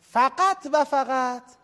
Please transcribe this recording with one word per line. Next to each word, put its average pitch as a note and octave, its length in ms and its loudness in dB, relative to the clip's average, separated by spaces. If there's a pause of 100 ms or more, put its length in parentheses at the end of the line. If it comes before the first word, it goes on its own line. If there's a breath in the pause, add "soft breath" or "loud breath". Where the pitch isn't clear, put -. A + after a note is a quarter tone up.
فقط D4+ 640 0
و D4+ 100 2
فقط C4 600 -2 (200)